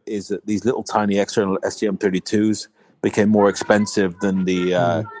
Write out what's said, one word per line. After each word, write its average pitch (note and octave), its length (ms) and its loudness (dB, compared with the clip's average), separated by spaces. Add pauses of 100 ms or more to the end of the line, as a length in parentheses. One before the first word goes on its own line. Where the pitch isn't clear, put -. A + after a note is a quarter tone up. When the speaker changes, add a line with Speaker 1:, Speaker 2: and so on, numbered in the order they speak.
Speaker 1:
is G#2 240 -8
that G2+ 180 -6
these G#2 180 -2
little A#2+ 160 0
tiny G#2 380 0
external G2 440 0
S G2 140 -6
T - 100 -4
M F#2+ 100 -2
thirty-twos G#2 680 0 (360)
became G#2+ 260 2
more G2+ 200 6
expensive G2+ 720 0
than F#2+ 240 0
the, F2+ 280 0
uh, F2 300 2
Speaker 2:
Hmm. - 40 -8 (120)